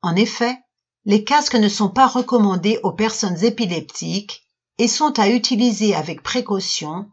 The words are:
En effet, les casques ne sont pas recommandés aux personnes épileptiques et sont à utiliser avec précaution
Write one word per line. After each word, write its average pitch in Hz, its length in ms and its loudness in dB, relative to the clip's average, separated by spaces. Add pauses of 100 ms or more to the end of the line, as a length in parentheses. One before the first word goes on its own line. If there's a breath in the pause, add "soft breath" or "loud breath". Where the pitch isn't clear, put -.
En 170 140 0
effet, 233 420 0 (480)
les 208 180 2
casques 285 320 2
ne 214 140 4
sont 196 200 0
pas 269 180 4
recommandés 214 760 2
aux - 80 -2
personnes 208 540 -2
épileptiques 185 1000 -4 (340)
et 233 120 2
sont 302 280 0
à 202 120 4
utiliser 220 680 2
avec 156 260 -8
précaution 190 920 -6